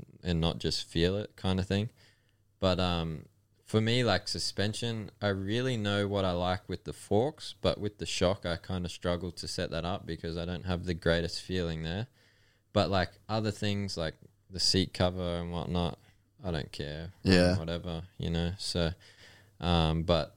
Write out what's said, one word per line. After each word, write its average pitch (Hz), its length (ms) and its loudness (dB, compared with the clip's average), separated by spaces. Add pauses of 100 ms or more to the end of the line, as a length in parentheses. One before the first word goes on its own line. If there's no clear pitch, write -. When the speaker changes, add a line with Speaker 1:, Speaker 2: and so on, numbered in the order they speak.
(220)
Speaker 1:
and 85 200 2
not 82 160 2
just - 280 -4
feel 90 300 2
it 107 200 -8
kind 95 220 0
of 95 80 -2
thing. 101 220 0 (720)
But, 92 200 4
um, 85 440 -2 (420)
for 110 140 2
me, 117 240 2
like, 95 240 2
suspension, 107 840 -4 (100)
I 104 80 2
really 110 500 0
know 101 280 2
what 98 200 2
I 90 60 2
like 90 360 -2
with 90 160 -6
the 76 80 -8
forks, - 680 0
but 90 200 2
with 104 180 -6
the 85 80 -6
shock, - 400 2
I 85 100 0
kinda 90 320 -4
struggle 87 440 -4
to - 160 -12
set - 220 -4
that 82 140 -2
up 92 220 -4
because 82 300 -6
I 85 80 -4
don't 87 220 -6
have 90 180 -2
the 90 100 0
greatest 85 460 2
feeling 85 420 -2
there. 90 240 -4 (680)
But, 98 160 4
like, 92 200 2 (180)
other 107 220 0
things 101 460 -2
like 80 180 -4 (360)
the 92 100 -8
seat - 320 4
cover 90 460 0
and 85 120 -6
whatnot, 87 480 -2 (460)
I 92 60 -4
don't 78 200 -4
care. 78 420 -10 (100)
Speaker 2:
Yeah. 90 360 8
Speaker 1:
Whatever, 85 440 -6 (160)
you 87 120 -4
know, 85 280 0
so, 85 340 0 (680)
um, 82 420 2
but 82 340 2